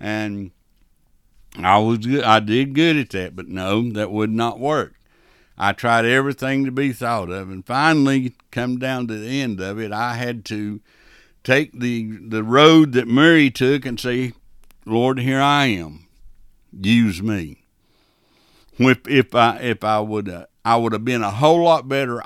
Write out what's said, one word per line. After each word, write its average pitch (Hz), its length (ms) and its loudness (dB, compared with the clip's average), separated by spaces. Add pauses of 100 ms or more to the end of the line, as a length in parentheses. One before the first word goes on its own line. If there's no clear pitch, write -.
And 104 500 -6 (1080)
I 92 220 4
was 110 200 2
good. 127 260 -2
I 110 160 4
did 123 340 -2
good 156 220 2
at 135 140 -4
that, 90 260 -8
but 90 100 -14
no, 98 460 -4
that 104 180 -6
would 107 220 -2
not 113 260 -4
work. 131 360 -4 (680)
I 98 120 2
tried 117 320 2
everything 135 600 0
to 135 60 -4
be 135 220 -2
thought 113 380 -4
of, 95 200 -10
and 95 160 -14
finally, 135 680 0 (160)
come 123 260 -6
down 127 300 -6
to 110 80 -8
the 117 260 -6
end 110 180 -6
of 101 200 -6
it, 107 120 -8
I 117 220 -4
had 120 320 -8
to 104 340 -8 (600)
take 135 360 0
the, 117 420 -6
the 110 240 -4
road 147 480 8
that 120 160 0
Mary 147 420 6
took 131 340 0
and 120 140 -8
say, 123 360 -4 (520)
"Lord, 123 320 2
here 135 220 0
I 143 260 2
am. 85 400 -6 (640)
Use 101 480 0
me." 95 440 -6 (1120)
If, 127 300 4
if 131 260 2
I, 117 240 2
if 117 240 -4
I 107 160 0
would, 107 300 -4
uh, 87 180 -12 (180)
I 117 120 2
would 117 160 0
have 107 120 -4
been 120 200 -2
a 101 80 -4
whole 156 320 2
lot 156 240 2
better 131 380 -4